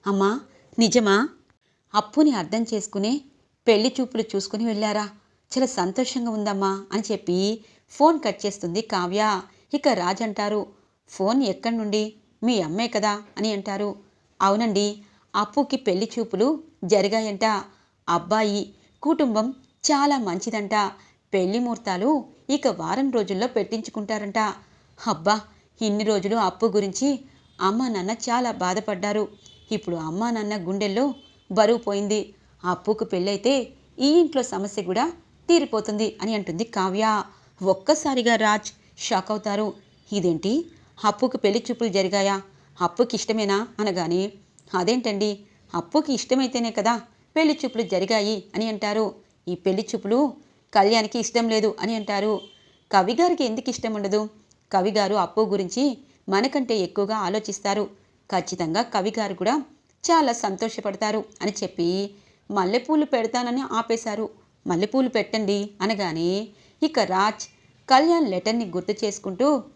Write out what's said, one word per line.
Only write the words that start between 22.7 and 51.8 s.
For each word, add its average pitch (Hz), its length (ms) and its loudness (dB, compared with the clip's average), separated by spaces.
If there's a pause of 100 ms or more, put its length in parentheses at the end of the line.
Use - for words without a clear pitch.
రోజుల్లో 202 360 0
పెట్టించుకుంటారంట. 214 960 -4 (580)
అబ్బా, 196 360 0 (460)
ఇన్ని 208 240 0
రోజులు 202 320 0
అప్పు 208 300 0
గురించి 202 420 0 (500)
అమ్మా 214 300 0
నాన్న 202 240 -2 (140)
చాలా 240 260 0
బాధపడ్డారు. 202 720 -2 (480)
ఇప్పుడు 175 240 -4
అమ్మా 165 340 -4
నాన్న 214 240 -4 (120)
గుండెల్లో 196 380 0 (460)
బరువు 214 280 6
పోయింది. 202 420 0 (440)
అప్పుకు 208 400 0
పెళ్ళైతే 196 500 0 (440)
ఈ 269 120 4 (100)
ఇంట్లో 285 220 2
సమస్య 196 400 -4
కూడా 190 240 0 (420)
తీరిపోతుంది," 220 600 2 (100)
అని 220 160 -2
అంటుంది 190 300 -4
కావ్య. 196 400 0 (560)
ఒక్కసారిగా 226 760 2
రాజ్ 214 340 2 (280)
షాక్ 190 320 -2
అవుతారు. 214 380 -2 (420)
"ఇదేంటి, 185 440 0 (500)
అప్పుకు 220 320 0
పెళ్లి 214 240 2
చూపులు 233 280 -4
జరిగాయా? 196 480 0 (420)
అప్పుకి 208 380 0
ఇష్టమేనా?" 208 420 0 (200)
అనగానే, 180 440 0 (520)
"అదేంటండి, 208 560 0 (440)
అప్పుకి 285 400 0
ఇష్టమైతేనే 247 560 -2
కదా 220 240 0 (420)
పెళ్లి 311 180 4
చూపులు 240 380 -4
జరిగాయి," 202 440 0 (160)
అని 220 160 -2
అంటారు. 214 380 -2 (400)
"ఈ 180 80 -4
పెళ్లి 196 360 -2
చూపులు 214 280 0 (540)
కళ్యాణ్కి 214 460 4
ఇష్టం 233 300 0
లేదు," 220 220 2 (100)